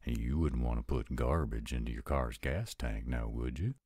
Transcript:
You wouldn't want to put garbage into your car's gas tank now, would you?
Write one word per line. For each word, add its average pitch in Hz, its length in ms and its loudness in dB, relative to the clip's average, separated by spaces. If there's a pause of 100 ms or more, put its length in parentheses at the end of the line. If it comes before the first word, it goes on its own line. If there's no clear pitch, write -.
You 60 320 0
wouldn't 65 240 2
want 58 160 2
to 57 40 -2
put 64 340 0
garbage 60 560 2
into 60 180 0
your 57 120 -4
car's 64 340 0
gas 87 380 -2
tank 55 320 -4
now, 120 220 0
would 110 300 -2
you? 110 160 0 (120)